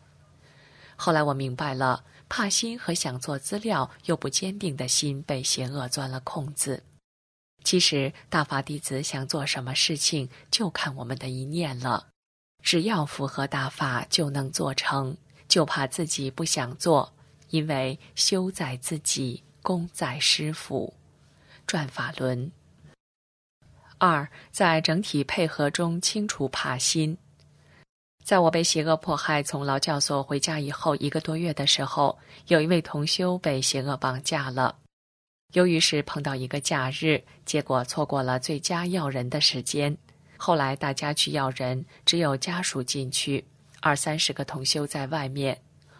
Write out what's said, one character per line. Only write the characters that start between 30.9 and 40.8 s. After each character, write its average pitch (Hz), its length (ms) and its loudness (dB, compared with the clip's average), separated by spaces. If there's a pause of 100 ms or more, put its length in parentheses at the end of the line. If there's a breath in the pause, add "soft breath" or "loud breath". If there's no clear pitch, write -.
一 143 160 -2
个 156 100 -2
多 160 160 -4
月 170 160 -2
的 143 140 -2
时 - 180 2
候， - 320 2 (300 loud breath)
有 170 120 6
一 151 60 2
位 170 160 4
同 151 240 -4
修 180 320 0
被 143 240 0
邪 135 220 0
恶 143 120 -2
绑 131 280 -2
架 139 260 -2
了。 127 280 2 (760)
由 180 140 6
于 170 100 4
是 156 260 4
碰 - 200 -6
到 143 100 0
一 127 140 -4
个 143 140 -2
假 135 300 0
日， 151 300 2 (240 loud breath)
结 151 160 0
果 127 220 2
错 147 220 -2
过 139 180 0
了 127 160 0
最 147 180 -4
佳 175 280 -2
要 175 240 -2
人 127 200 -2
的 147 120 0
时 131 200 2
间。 143 360 0 (400 soft breath)
后 - 180 4
来 139 220 2
大 139 160 -2